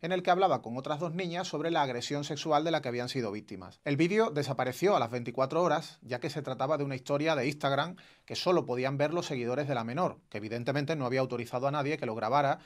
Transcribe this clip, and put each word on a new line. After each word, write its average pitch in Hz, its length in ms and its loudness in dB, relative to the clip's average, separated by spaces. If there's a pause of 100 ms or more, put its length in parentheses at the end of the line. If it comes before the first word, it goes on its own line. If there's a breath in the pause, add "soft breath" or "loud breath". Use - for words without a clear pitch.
en 170 100 -2
el 185 100 0
que 185 100 4
hablaba 175 300 4
con 117 140 -8
otras 143 240 -4
dos 165 140 -2
niñas 180 340 -4
sobre 160 240 -2
la 165 100 4
agresión 139 440 -2
sexual 151 400 2
de 165 60 0
la 156 100 2
que 131 80 -4
habían 120 180 -2
sido 117 240 -2
víctimas. 101 540 -10
El 143 100 2
vídeo 175 360 4
desapareció 139 640 2
a - 20 2
las 120 100 0
veinticuatro 131 540 0
horas, 160 380 0
ya 123 180 -6
que 156 100 -4
se 151 120 -6
trataba 135 360 0
de 143 60 -2
una 139 140 -2
historia 147 400 0
de 127 100 0
Instagram 147 480 0 (300 loud breath)
que 120 100 -10
solo 175 300 2
podían 131 320 0
ver 147 160 2
los 170 140 -2
seguidores 127 380 -2
de 139 100 -2
la 113 100 -2
menor, 143 340 -2 (100)
que 107 100 -8
evidentemente 131 580 -2
no 135 80 -2
había 131 160 2
autorizado 123 460 -2
a 139 40 0
nadie 147 260 -2
que - 80 -6
lo 113 100 -2
grabara 139 500 2